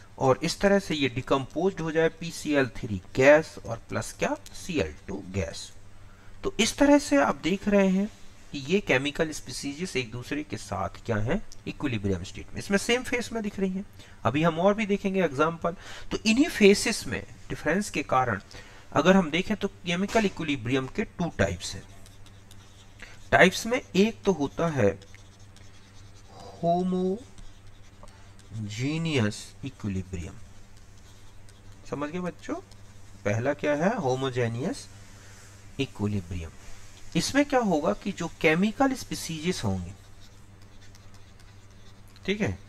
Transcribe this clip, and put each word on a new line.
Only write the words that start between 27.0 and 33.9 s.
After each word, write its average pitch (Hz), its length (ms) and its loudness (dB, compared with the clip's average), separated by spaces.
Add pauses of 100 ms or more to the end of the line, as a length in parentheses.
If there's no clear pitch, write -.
equilibrium, 92 680 -6 (1600)
समझ 147 200 -4
गए 180 100 -4
बच्चों, 180 340 -6 (720)
पहला 110 300 0
क्या 294 200 0
है, 233 220 2